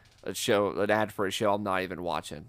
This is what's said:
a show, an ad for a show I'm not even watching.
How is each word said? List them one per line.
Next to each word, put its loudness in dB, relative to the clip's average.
a -8
show, 4
an 0
ad 2
for -2
a -2
show 2
I'm -2
not 0
even -6
watching. -6